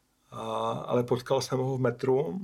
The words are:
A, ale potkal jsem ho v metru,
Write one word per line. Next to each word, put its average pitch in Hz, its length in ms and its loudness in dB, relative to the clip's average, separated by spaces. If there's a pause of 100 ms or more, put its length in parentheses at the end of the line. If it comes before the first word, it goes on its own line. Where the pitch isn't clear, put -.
(300)
A, 113 420 -2
ale 123 320 0
potkal 127 360 0
jsem 127 180 -2
ho 131 180 -2
v 127 40 -2
metru, 135 640 2